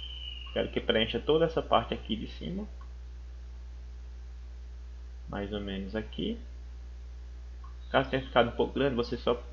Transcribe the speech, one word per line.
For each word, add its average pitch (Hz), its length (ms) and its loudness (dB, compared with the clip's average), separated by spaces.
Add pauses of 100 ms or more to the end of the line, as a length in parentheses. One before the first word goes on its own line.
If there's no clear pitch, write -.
(540)
Quero 95 160 2
que 123 100 0
preencha 113 400 4
toda 156 260 6
essa 160 180 2
parte 113 320 4
aqui 113 200 -2
de 117 120 -2
cima. 185 400 -4 (2500)
Mais 101 240 -2
ou 104 80 0
menos 98 360 -2
aqui. 208 420 -2 (1500)
Caso 131 220 4
tenha 131 100 4
ficado 120 280 6
um - 60 -2
pouco 117 200 4
grande, 131 180 6
você 120 240 2
só 123 240 4 (120)